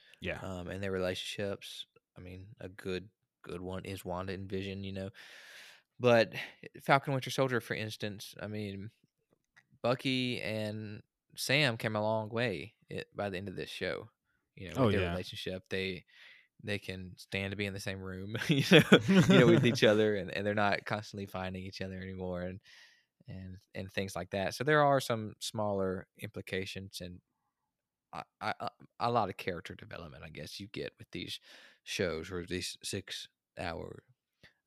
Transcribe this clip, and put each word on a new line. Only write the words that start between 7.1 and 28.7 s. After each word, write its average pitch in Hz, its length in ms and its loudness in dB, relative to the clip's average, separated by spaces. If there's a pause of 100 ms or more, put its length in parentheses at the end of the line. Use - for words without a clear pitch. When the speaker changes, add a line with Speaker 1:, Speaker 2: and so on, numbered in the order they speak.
Speaker 2:
Winter 127 180 -4
Soldier, 127 300 2
for - 120 -6
instance, 107 680 -8
I 101 60 -8
mean, 104 440 -8 (920)
Bucky 127 600 0
and 107 600 -6 (340)
Sam 127 420 2
came 110 180 -2
a 107 60 2
long 110 280 0
way 113 460 -2 (140)
it, - 260 -8
by 101 140 -2
the 92 80 -4
end 101 120 -6
of 90 60 -10
this 73 140 -8
show. 90 400 -6 (460)
You 87 160 -12
know, 107 80 -4
with 131 40 4
Speaker 1:
Oh, 110 60 6
Speaker 2:
their 95 100 4
Speaker 1:
yeah. 87 100 0
Speaker 2:
relationship, 92 600 -6
they, 95 340 -4 (580)
they 104 180 -4
can 92 360 -10
stand 98 360 -4
to 98 60 -6
be 104 80 -2
in 98 80 -6
the 98 60 -6
same 95 220 -6
room, 95 400 -8
<laughs> - 80 -6
you 143 220 4
know, 160 280 12 (300)
you 131 80 10
know, 123 100 12
with 117 180 8
each 113 180 4
Speaker 1:
<laughs> - 20 10
Speaker 2:
other, 107 300 8
and, 92 160 -4
and 101 140 -2
they're 104 80 2
not 101 320 2
constantly 104 420 -6
finding 92 360 -6
each 95 180 -10
other 95 140 -6
anymore, 92 460 -6
and, 92 180 -6 (680)
and, 92 280 -12 (160)
and 95 160 -8
things 95 280 -4
like 90 140 -8
that. 95 220 0
So 127 120 -4
there 151 180 4
are 143 160 6
some 110 400 -4
smaller 98 680 -2 (100)
implications 98 840 -8
and 90 220 -14 (880)
a, - 120 -10 (180)
a, 107 180 -2
a, - 100 -4 (300)